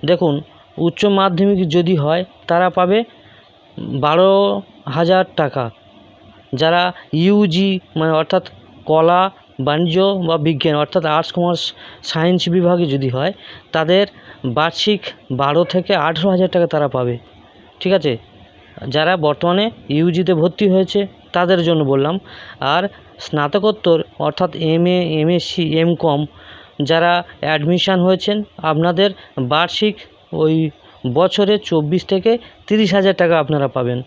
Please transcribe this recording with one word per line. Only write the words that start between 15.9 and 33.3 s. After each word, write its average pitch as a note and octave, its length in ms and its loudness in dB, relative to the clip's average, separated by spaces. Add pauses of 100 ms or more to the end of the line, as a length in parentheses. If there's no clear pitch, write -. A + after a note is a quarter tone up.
আঠেরো E3 360 0
হাজার F#3 180 2
টাকা F3 180 0
তারা D3+ 220 0
পাবে, B2 300 -2 (600)
ঠিক F3+ 120 0
আছে, D#3 240 0 (720)
যারা D#3 280 2
বর্তমানে F3 540 0 (180)
ইউজিতে E3+ 460 0
ভর্তি E3+ 340 0
হয়েছে F#3+ 380 0 (260)
তাদের F3 300 2
জন্য D#3+ 220 2
বললাম। C#3 360 0 (400)
আর D3 220 0 (360)
স্নাতকোত্তর E3+ 840 0 (160)
অর্থাৎ D#3 380 -2
এমএ, E3 640 0
এমএসসি, D#3+ 580 -2
এমকম D#3 480 0 (560)
যারা E3+ 420 2 (160)
অ্যাডমিশন E3 600 0
হয়েছেন F#3+ 420 0 (140)
আপনাদের E3 540 0 (280)
বার্ষিক E3+ 580 -2 (360)
ওই D#3+ 380 0 (440)
বছরে F#3+ 440 2
চব্বিশ E3 460 -2
থেকে G#3 340 0 (280)
তিরিশ G#3 280 2
হাজার F#3+ 200 4
টাকা E3+ 260 2